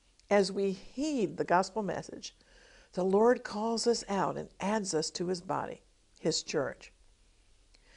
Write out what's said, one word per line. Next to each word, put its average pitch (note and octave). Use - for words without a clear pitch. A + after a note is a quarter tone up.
As G3+
we G3
heed A#3
the D3+
gospel F#3+
message, -
the F3+
Lord A3+
calls A3+
us A#3
out D#3+
and D3+
adds G3
us D#3+
to E3+
his F3
body, D3
his -
church. -